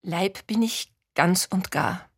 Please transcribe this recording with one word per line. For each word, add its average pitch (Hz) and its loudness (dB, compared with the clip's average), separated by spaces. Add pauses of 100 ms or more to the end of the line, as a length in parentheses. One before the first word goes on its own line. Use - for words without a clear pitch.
Leib 180 -4
bin 220 0
ich - -4 (240)
ganz 175 4
und 185 -2
gar - -2